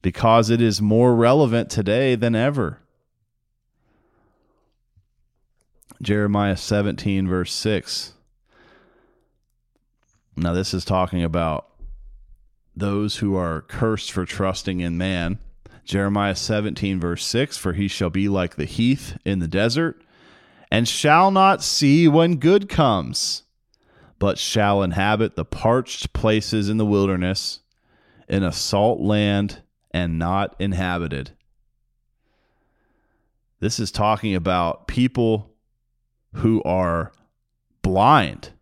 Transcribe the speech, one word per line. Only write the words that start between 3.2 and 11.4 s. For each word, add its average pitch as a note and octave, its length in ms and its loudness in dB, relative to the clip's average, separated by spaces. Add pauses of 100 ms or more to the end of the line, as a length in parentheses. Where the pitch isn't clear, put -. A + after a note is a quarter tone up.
Jeremiah G2+ 540 0
seventeen, G2+ 720 -2
verse F2+ 240 -2
six. - 640 -6 (2250)
Now, E2+ 160 -2
this F#2 220 -2
is F2+ 100 -4
talking F#2 380 0
about E2 460 -2 (1040)